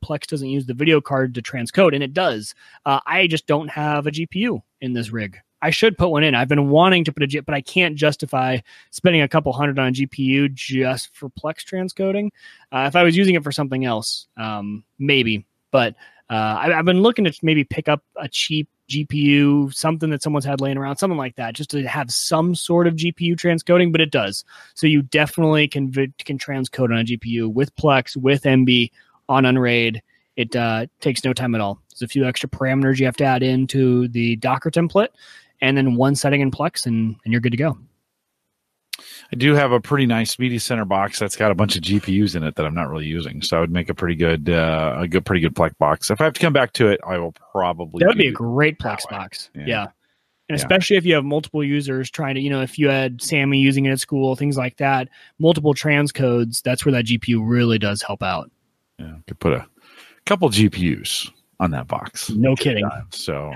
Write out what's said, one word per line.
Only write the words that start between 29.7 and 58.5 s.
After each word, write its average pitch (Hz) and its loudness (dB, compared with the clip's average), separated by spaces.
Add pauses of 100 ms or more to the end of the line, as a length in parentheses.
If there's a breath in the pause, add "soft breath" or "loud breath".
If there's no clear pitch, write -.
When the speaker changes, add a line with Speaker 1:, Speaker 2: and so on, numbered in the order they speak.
Speaker 1:
It, 120 -4
uh, 113 -2 (120)
takes 135 -2
no 131 0
time 120 -2
at 110 -2
all. 101 -4
There's - -20
a 123 -8
few 135 0
extra 127 -4
parameters 135 0
you 131 4
have 123 0
to 147 0
add 127 2
into 127 2
the 117 0
Docker 135 -2
template, 175 2 (520 loud breath)
and 135 2
then 135 2
one 135 2
setting 139 0
in 135 0
Plex, - -6
and, 113 -2
and 113 -4
you're 117 2
good 117 0
to 117 -2
go. 147 -2 (1600 loud breath)
Speaker 2:
I - -6
do 139 4
have 139 4
a 123 4
pretty 139 0
nice 113 0
Media 123 -2
Center 113 -2
box 98 0
that's 104 -4
got 107 4
a 92 0
bunch 101 0
of 87 -4
G 95 0
P 95 -4 (100)
Us 90 0
in 82 -4
it 76 -6
that 78 -2
I'm 76 -4
not 82 -4
really 78 -6
using. 78 -8
So - 0
I 82 4
would 82 0
make 87 -2
a - -4
pretty 85 -2
good, 80 2
uh, 80 2
a 87 -2
good, 87 0
pretty 92 2
good 78 0
Plex 80 2
box. 78 0
If - 0
I 156 4
have 156 0
to - -12
come 170 2
back 135 2
to 113 4
it, 98 2
I 92 -4
will 85 -6
probably 87 -4
Speaker 1:
That 175 6
would 233 2
be 170 4
a 123 -2
Speaker 2:
do - -8
Speaker 1:
great 135 0
Speaker 2:
that - -6
Speaker 1:
Plex - -12
Speaker 2:
way. 101 -10
Speaker 1:
box. - -14
Speaker 2:
Yeah. 147 -14
Speaker 1:
Yeah. 113 -2
And - -12 (580)
Speaker 2:
Yeah. 151 -4
Speaker 1:
especially 185 2
if 170 2
you 170 4
have 143 2
multiple 151 -2
users 139 -2
trying 135 -6
to, 135 -4
you 143 -2
know, 135 0
if 127 -6
you 147 4
had 131 -2
Sammy 139 2
using 135 4
it 135 2
at 131 -2
school, 135 -2
things 143 -2
like 127 -6
that, 135 0 (320 soft breath)
multiple 156 4
transcodes, 131 0
that's 127 -2
where 143 4
that 123 2
G 117 0
P 120 -4
U 113 2
really 117 2
does 104 -2
help - -10
out. 90 -6 (480)